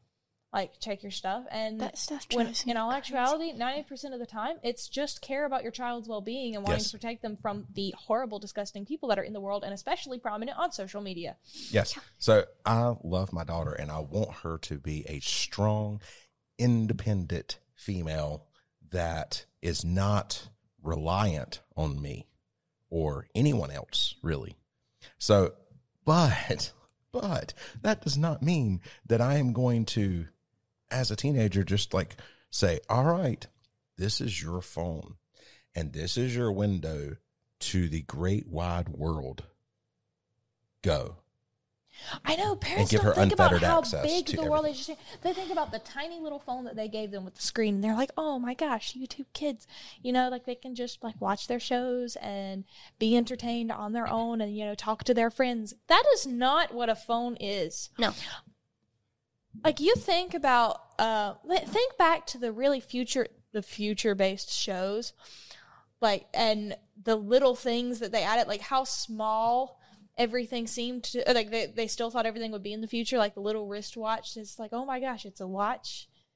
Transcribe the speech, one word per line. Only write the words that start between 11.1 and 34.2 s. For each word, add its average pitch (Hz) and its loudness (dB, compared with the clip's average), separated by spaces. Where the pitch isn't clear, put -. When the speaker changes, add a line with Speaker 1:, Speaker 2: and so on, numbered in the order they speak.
Speaker 3:
Yes. - 2
Speaker 2:
Yeah. - -14
Speaker 3:
So 107 6
I 113 4
love 92 -2
my 82 -4
daughter, 80 -4
and 73 -6
I 78 -4
want 78 -2
her 80 -6
to 73 -8
be 76 -6
a 76 -8
strong, 107 0
independent 107 0
female 78 -4
that 82 -4
is - -2
not 98 2
reliant 82 0
on 71 -2
me - -10
or 76 -2
anyone 110 4
else, - -4
really. 73 -2
So, 98 6
but, 156 4
but 208 -4
that 214 2
does 139 0
not 156 2
mean 127 2
that 117 4
I 127 4
am 135 4
going 120 4
to, 92 0
as 123 0
a 107 0
teenager, 110 4
just, - 0
like, 95 0
say, 87 2
"All 123 4
right, 165 2
this 98 0